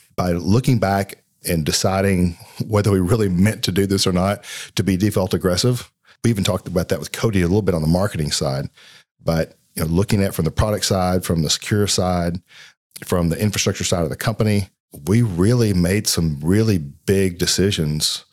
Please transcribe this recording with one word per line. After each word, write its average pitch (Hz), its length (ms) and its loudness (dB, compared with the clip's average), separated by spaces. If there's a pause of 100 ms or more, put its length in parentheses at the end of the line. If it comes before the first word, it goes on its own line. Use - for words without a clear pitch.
(160)
by 90 160 -2
looking 101 480 2
back 98 440 -2 (240)
and 82 180 0
deciding 95 720 0 (280)
whether 104 260 0
we 98 100 4
really 104 280 2
meant 95 340 2
to 98 100 -2
do 98 120 2
this 98 220 0
or 95 60 2
not, 95 300 0 (320)
to 104 80 0
be 92 120 2
default 95 380 0
aggressive, 92 580 0 (320)
we 117 60 2
even 110 160 0
talked 92 220 -2
about 87 220 -2
that 85 100 -2
with 76 120 -12
Cody 101 300 0
a 85 60 2
little 101 140 2
bit 92 140 0
on 80 60 -2
the 78 60 0
marketing 85 440 0
side, 67 380 -4 (540)
but, 82 340 -2 (180)
you 85 80 -4
know, 80 60 0
looking 98 340 2
at 98 100 -2
from 87 120 -2
the 80 60 -2
product 107 340 -2
side, 92 400 0
from 82 180 0
the 71 60 -2
secure 104 380 0
side, 90 540 -2 (640)
from 87 240 0
the 78 120 -2
infrastructure 98 440 -2
side 87 180 0
of 76 60 -2
the - 80 -8
company, 107 520 0 (380)
we 110 140 4
really 107 520 2
made 90 340 2
some 80 340 0
really 101 360 2
big 87 600 -2
decisions 87 960 -2